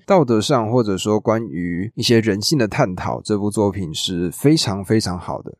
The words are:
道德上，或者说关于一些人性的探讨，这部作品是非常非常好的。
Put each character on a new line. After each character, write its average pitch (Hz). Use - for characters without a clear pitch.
道 185
德 117
上， 110
或 123
者 104
说 104
关 113
于 87
一 -
些 117
人 107
性 151
的 117
探 92
讨， 62
这 107
部 104
作 104
品 92
是 87
非 147
常 98
非 110
常 90
好 -
的。 -